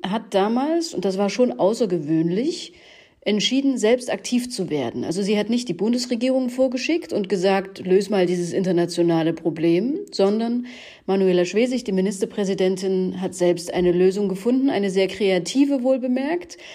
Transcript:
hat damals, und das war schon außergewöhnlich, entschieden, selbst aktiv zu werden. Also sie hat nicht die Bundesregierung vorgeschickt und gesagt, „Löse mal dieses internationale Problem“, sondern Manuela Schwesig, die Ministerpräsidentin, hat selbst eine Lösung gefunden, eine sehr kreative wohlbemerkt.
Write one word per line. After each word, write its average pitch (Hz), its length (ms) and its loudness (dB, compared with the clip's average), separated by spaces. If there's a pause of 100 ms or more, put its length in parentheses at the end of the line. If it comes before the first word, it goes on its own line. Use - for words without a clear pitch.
hat - 260 -6
damals, 254 600 0
und 180 100 -6
das 190 140 0
war 202 120 2
schon 247 300 0
außergewöhnlich, 175 1160 0 (440)
entschieden, 254 580 0
selbst 233 320 2
aktiv 240 400 -2
zu 180 200 -6
werden. 123 340 -2
Also 180 180 -4
sie 202 160 0
hat 208 120 -2
nicht 240 180 -2
die 175 60 -4
Bundesregierung 247 760 0
vorgeschickt 262 640 -2
und 196 160 -2
gesagt, 196 580 0
„Löse 190 240 2
mal 185 160 2
dieses 175 280 -2
internationale 170 800 2
Problem“, 170 640 0 (140)
sondern 233 540 0 (380)
Manuela 185 380 2
Schwesig, 240 400 0
die 208 80 -6
Ministerpräsidentin, 190 1300 -2
hat 185 160 -6
selbst 175 380 0
eine 175 180 2
Lösung 185 380 2
gefunden, 254 400 0
eine 202 200 0
sehr 190 200 2
kreative 226 760 0
wohlbemerkt. 262 720 -2 (180)